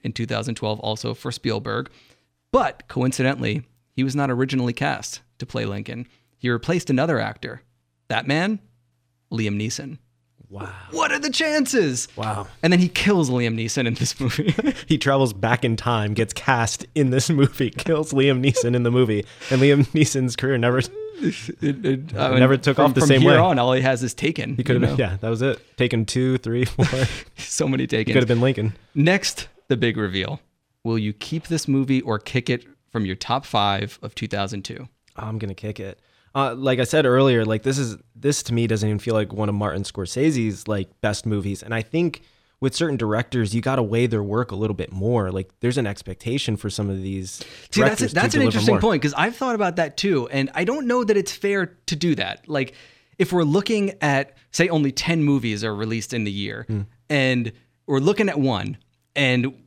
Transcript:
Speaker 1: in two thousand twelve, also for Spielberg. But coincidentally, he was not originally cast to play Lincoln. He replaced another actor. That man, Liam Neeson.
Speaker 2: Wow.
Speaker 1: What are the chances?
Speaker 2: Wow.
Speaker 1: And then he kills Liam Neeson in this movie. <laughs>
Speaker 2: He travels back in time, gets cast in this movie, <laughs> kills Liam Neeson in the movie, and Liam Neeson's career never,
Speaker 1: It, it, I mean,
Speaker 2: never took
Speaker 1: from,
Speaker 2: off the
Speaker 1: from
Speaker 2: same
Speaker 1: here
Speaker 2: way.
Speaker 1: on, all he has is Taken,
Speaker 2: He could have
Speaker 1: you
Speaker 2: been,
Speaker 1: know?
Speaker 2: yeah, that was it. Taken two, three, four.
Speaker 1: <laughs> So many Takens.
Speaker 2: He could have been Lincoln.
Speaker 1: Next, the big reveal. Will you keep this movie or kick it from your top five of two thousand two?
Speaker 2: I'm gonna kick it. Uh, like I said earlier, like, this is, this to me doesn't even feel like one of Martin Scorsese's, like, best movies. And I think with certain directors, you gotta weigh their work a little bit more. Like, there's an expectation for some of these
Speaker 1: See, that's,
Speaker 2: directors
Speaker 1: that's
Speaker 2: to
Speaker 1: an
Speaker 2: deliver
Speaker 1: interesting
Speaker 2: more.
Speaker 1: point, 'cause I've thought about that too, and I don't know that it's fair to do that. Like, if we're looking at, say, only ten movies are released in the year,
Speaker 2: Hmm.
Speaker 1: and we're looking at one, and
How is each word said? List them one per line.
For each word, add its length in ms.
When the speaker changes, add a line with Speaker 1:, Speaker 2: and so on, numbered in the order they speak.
Speaker 1:
in 100
two 140
thousand 280
twelve, 260
also 320
for 200
Spielberg. 580
But 360
coincidentally, 760
he 100
was 100
not 160
originally 420
cast 500
to 80
play 180
Lincoln. 420
He 100
replaced 400
another 300
actor. 440
That 200
man, 320
Liam 280
Neeson. 380
Speaker 2:
Wow. 240
Speaker 1:
What 180
are 80
the 120
chances? 840
Speaker 2:
Wow. 320
Speaker 1:
And 100
then 60
he 100
kills 400
Liam 300
Neeson 300
in 60
this 260
movie. 380
<laughs> 280
Speaker 2:
He 100
travels 360
back 320
in 120
time, 380
gets 180
cast 600
in 160
this 180
movie, 420
<laughs> 60
kills 360
Liam 320
Neeson 320
in 80
the 80
movie, 320
and 100
Liam 280
Neeson's 480
career 200
never, 220
Speaker 1:
It, 720
it, 560
I 140
mean, 80
Speaker 2:
never 180
took 200
Speaker 1:
from, 100
Speaker 2:
off 80
the 60
Speaker 1:
from 80
Speaker 2:
same 140
Speaker 1:
here 100
Speaker 2:
way. 60
Speaker 1:
on, 200
all 140
he 100
has 220
is 100
Taken, 420
Speaker 2:
He 60
could 180
have 20
Speaker 1:
you 140
Speaker 2:
been, 0
Speaker 1:
know? 160
Speaker 2:
yeah, 40
that 120
was 140
it. 180
Taken 280
two, 340
three, 260
four. 220
Speaker 1:
<laughs> 520
So 280
many 220
Takens. 180
Speaker 2:
He 60
could 100
have 60
been 120
Lincoln. 340
Speaker 1:
Next, 540
the 100
big 200
reveal. 440
Will 140
you 140
keep 360
this 180
movie 360
or 180
kick 280
it 160
from 120
your 120
top 280
five 580
of 120
two 140
thousand 360
two? 220
Speaker 2:
I'm 220
gonna 160
kick 260
it. 180
Uh, 200
like 240
I 60
said 220
earlier, 400
like, 160
this 160
is, 180
this 300
to 80
me 140
doesn't 200
even 120
feel 160
like 180
one 160
of 60
Martin 300
Scorsese's, 840
like, 320
best 240
movies. 380
And 100
I 80
think 400
with 140
certain 240
directors, 560
you 80
gotta 200
weigh 240
their 160
work 280
a 40
little 220
bit 160
more. 400
Like, 160
there's 180
an 80
expectation 720
for 100
some 220
of 120
these 340
Speaker 1:
See, 100
that's, 300
Speaker 2:
directors 360
Speaker 1:
that's 220
Speaker 2:
to 40
Speaker 1:
an 40
Speaker 2:
deliver 60
Speaker 1:
interesting 260
Speaker 2:
more. 80
Speaker 1:
point, 200
'cause 140
I've 180
thought 200
about 220
that 200
too, 340
and 240
I 100
don't 220
know 180
that 120
it's 160
fair 420
to 100
do 200
that. 300
Like, 280
if 140
we're 120
looking 580
at, 340
say, 180
only 240
ten 300
movies 420
are 100
released 380
in 120
the 80
year, 360
Speaker 2:
Hmm. 140
Speaker 1:
and 420
we're 140
looking 280
at 100
one, 380
and 400